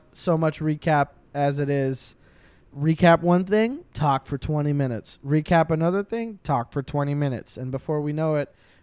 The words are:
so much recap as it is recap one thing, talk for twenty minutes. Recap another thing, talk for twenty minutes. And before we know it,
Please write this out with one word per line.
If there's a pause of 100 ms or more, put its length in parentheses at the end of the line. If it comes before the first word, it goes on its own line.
(120)
so
much
recap (260)
as
it
is (640)
recap
one
thing,
talk
for
twenty
minutes.
Recap
another
thing,
talk
for
twenty
minutes.
And
before
we
know
it, (280)